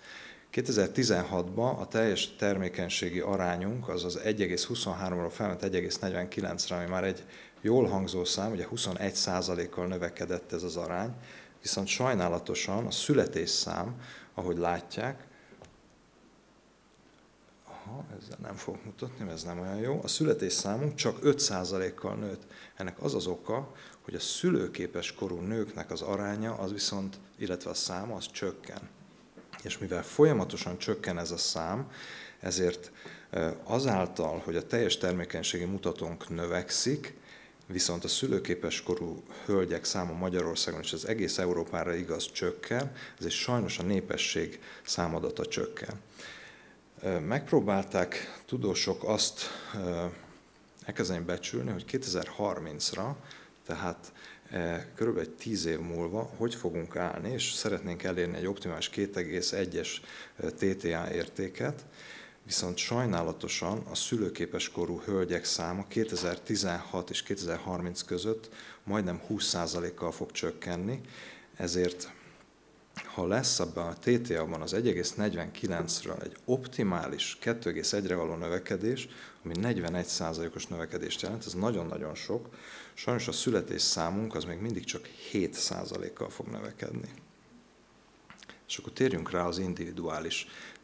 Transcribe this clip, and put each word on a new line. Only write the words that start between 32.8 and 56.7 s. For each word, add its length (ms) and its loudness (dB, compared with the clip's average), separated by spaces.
ö, 200 0
azáltal, 720 2
hogy 180 -2
a 100 -2
teljes 320 4
termékenységi 640 0
mutatónk 640 -2
növekszik, 880 0
viszont 380 0
a 40 0
szülőképes 720 0
korú 400 -2
hölgyek 400 2
száma 280 0
Magyarországon, 680 0
és 120 -4
ez 120 -2
egész 340 2
Európára 560 2
igaz, 380 0
csökken, 600 0
ezért 160 -2
sajnos 440 2
a 40 -2
népesség 800 2
számadata 640 0
csökken. 540 -4
Ö, 200 2
megpróbálták 1300 2
tudósok 580 0
azt, 360 2
ö, 300 0
elkezdeni 400 0
becsülni, 460 -2
hogy 140 -4
kétezer-harmincra, 1300 -2
tehát, 460 -4
ö, 240 0
körülbelül 340 0
egy 80 -14
tíz 280 -2
év 140 2
múlva 580 -2
hogy 180 0
fogunk 420 -2